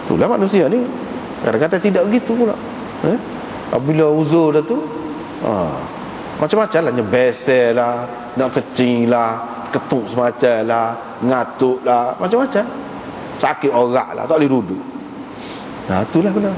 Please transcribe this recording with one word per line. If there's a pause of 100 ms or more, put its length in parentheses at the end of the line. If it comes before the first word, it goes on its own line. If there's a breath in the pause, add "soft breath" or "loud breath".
Itulah
manusia
ni, (600)
kadang-kadang
tidak
begitu
pula. (520)
Eh? (520)
Apabila
uzur
dah
tu, (640)
ha, (680)
macam-macam
lah,
nyebesel
lah, (300)
nak
kecing
lah, (280)
ketuk
semacam (100)
lah, (360)
ngatuk
lah,
macam-macam. (760)
Sakit
orang
lah,
tak
boleh
duduk. (1080 loud breath)
Nah,
itulah
benda.